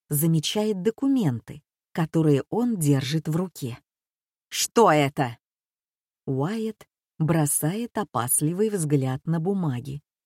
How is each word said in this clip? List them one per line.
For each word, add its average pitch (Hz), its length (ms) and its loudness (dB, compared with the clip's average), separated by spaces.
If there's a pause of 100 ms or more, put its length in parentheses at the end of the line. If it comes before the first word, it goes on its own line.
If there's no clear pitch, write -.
замечает 170 720 0
документы, 214 800 0 (300)
которые 151 580 2
он 226 280 0
держит 143 500 0
в 156 80 -2
руке. 156 440 -6 (720)
«Что - 420 4
это?» 139 460 2 (880)
Уайт 202 600 -4 (320)
бросает 165 800 -2
опасливый 156 720 -2
взгляд 143 560 -2
на 165 140 -2
бумаги. 147 600 -4 (240)